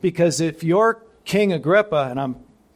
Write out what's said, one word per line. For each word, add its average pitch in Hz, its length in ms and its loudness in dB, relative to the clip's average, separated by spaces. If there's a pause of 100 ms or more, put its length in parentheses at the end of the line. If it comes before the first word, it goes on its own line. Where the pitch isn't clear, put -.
Because 170 400 0
if 165 220 -4
you're 214 400 2 (220)
King 196 280 0
Agrippa, 160 560 0
and 127 120 -6
I'm 131 160 -6 (400)